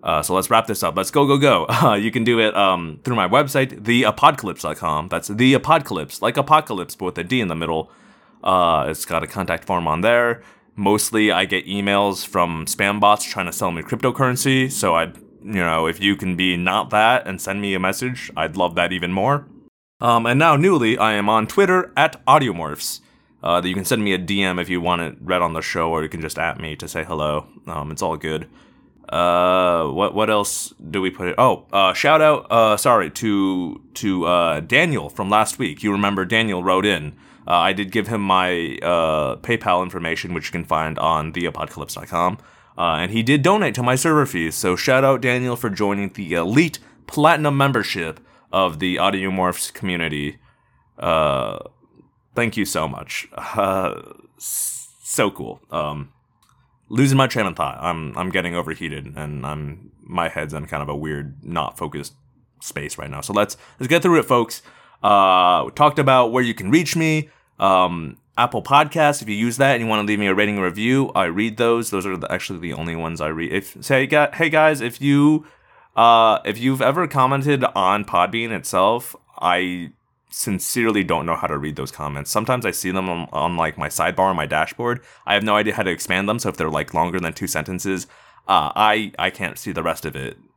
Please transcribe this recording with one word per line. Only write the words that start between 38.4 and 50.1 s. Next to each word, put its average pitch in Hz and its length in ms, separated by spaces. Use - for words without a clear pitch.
uh, 78 560
PayPal 92 460
information, 87 500
which 82 120
you - 60
can 85 120
find 80 360
on 78 340
the 85 120
apocalypse 80 500
dot - 120
com. 90 300
Uh, 82 200
and 92 140
he 113 100
did 135 200
donate 180 340
to 127 80
my 123 120
server 151 320
fees. 82 280
So 90 220
shout 135 260
out 135 160
Daniel 123 360
for 117 160
joining 101 380
the 87 240
elite 113 460
platinum 151 500
membership 104 600
of 87 260
the 92 160
Audiomorphs 95 760
community. 80 640